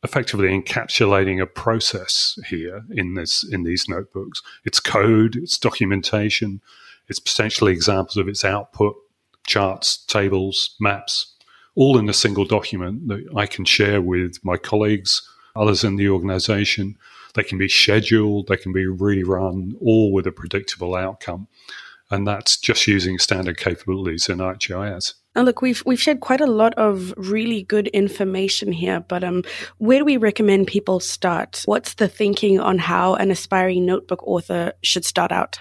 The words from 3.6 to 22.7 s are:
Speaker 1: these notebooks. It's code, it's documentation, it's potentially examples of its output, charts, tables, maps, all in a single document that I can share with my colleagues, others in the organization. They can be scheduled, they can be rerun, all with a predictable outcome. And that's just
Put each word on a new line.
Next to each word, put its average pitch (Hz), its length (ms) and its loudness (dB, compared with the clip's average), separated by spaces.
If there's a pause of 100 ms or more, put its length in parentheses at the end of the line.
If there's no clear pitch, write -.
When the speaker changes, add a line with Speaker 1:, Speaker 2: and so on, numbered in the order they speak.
Speaker 1:
these 85 260 -4
notebooks. 92 540 -10 (220)
It's - 160 -2
code, 110 560 4
it's 165 200 -4
documentation, 104 1040 -2 (460)
it's - 140 -8
potentially 110 500 0
examples 95 460 0
of 92 100 0
its 101 180 -6
output, 101 520 -2 (500)
charts, - 520 0
tables, 98 840 -2
maps, - 560 -2 (400)
all 135 220 6
in 104 100 2
a 104 40 0
single 101 320 2
document 101 600 -2
that 101 180 -4 (120)
I 104 100 0
can - 180 -8
share 101 380 4
with 90 420 -2
my 90 120 0
colleagues, 104 680 0 (320)
others 107 300 2
in 98 100 2
the 101 140 2
organization. 98 880 0 (360)
They 107 100 0
can 95 140 -6
be 98 100 0
scheduled, 107 800 4
they 98 80 4
can 92 160 -6
be 92 140 0
rerun, 95 960 0
all 110 320 6
with 95 140 2
a 92 60 -2
predictable 92 640 -6
outcome. 95 500 -8 (640)
And 101 160 -2
that's 104 320 -2
just - 300 0